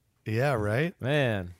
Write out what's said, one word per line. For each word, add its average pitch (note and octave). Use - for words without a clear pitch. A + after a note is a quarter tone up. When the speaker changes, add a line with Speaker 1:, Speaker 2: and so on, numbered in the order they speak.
Speaker 1:
Yeah, A#2+
right? A#2
Speaker 2:
Man. A2